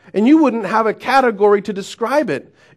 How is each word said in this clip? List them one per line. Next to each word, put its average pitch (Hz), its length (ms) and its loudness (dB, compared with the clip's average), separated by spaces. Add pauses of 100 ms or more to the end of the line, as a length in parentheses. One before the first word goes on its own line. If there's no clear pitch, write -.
(140)
And 208 140 0
you 311 120 6
wouldn't 233 260 0
have 220 220 -2
a 202 60 -2
category 208 720 0
to 214 100 -8
describe 226 560 -4
it - 260 -8 (220)